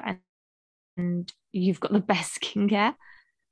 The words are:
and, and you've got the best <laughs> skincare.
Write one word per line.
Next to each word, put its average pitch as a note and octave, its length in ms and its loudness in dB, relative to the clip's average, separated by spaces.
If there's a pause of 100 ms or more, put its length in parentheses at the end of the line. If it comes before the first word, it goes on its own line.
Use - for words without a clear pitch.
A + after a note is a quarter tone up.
and, - 140 -6 (800)
and F3 360 -4 (200)
you've F#3 260 2
got - 140 -2
the G#3 60 6
best F#3 420 -2
<laughs> - 0 -
skincare. G#3 540 2 (560)